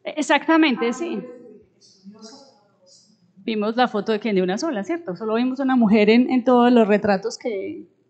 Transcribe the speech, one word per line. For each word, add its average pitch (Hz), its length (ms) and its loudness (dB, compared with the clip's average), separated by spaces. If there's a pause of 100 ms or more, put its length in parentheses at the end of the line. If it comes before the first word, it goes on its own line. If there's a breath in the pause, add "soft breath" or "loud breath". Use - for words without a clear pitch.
Exactamente, 294 880 0
sí. 330 280 -8 (2250)
Vimos 214 320 -4
la 247 100 2
foto 202 240 -6
de 214 80 -2
que 220 140 -4
de 185 80 2
una 185 160 -2
sola, 254 260 -6
¿cierto? 330 320 -8
Solo 220 200 -6
vimos 254 260 -2
una 262 160 0
mujer 214 320 4
en, 240 200 4
en 254 140 0
todos 247 260 4
los 240 160 6
retratos 202 520 0
que, 202 500 -10 (220)